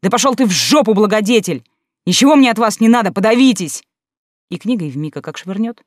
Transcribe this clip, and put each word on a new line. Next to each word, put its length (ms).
Да 80
пошёл 260
ты 100
в 60
жопу, 420
благодетель! 680
Ничего 300
мне 160
от 60
вас 220
не 100
надо, 240
подавитесь!» 720
И 80
книгой 320
в 80
Мика 240
как 160
швырнёт. 500